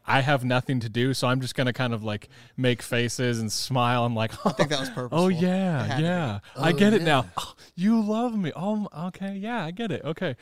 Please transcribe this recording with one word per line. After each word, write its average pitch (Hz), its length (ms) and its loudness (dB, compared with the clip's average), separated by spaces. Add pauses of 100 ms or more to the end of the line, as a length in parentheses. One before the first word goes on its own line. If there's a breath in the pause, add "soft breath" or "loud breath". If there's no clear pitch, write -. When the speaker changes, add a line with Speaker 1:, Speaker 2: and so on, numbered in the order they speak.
Speaker 1:
"I 131 160 4
have 131 220 2
nothing 127 360 0
to 117 80 -4
do, 120 260 0
so 127 140 0
I'm 127 140 2
just 123 120 -6
gonna 123 200 0
kind 123 200 -2
of, 107 80 -4
like, 107 260 -6 (280 soft breath)
make 123 260 2
faces 120 560 0
and 110 140 -2
smile." 123 520 2
I'm 120 120 0
like, 110 160 0
<laughs> - 140 -8
Speaker 2:
I 196 40 4
think 151 200 0
that 143 100 0
was 131 80 -4
purposeful. 127 380 0
Speaker 1:
"Oh, - 20 4
Speaker 2:
It 190 80 2
Speaker 1:
yeah, 180 480 0
Speaker 2:
had 104 60 -2
to 135 80 -2
be. 151 60 2
Speaker 1:
yeah. 165 340 -2 (180 loud breath)
I 147 140 2
Speaker 3:
Oh, - 20 4
Speaker 1:
get 202 220 6
it 185 80 4
Speaker 3:
yeah. 165 40 -2
Speaker 1:
now. 135 200 4 (100)
Oh, - 180 -8 (220 soft breath)
you 220 260 4
love 220 340 -2
me. 180 200 -2
Oh, 202 180 -2
m-, 208 140 -4 (200)
okay, 196 280 -8
yeah, 220 280 -6
I 151 80 -6
get 214 200 -6
it. 123 120 -4
Okay." 156 380 -4